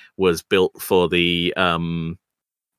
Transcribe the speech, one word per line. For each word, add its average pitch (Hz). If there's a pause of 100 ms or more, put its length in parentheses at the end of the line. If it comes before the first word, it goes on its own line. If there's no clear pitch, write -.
(180)
was 87
built -
for 90
the, 87
um, 85 (600)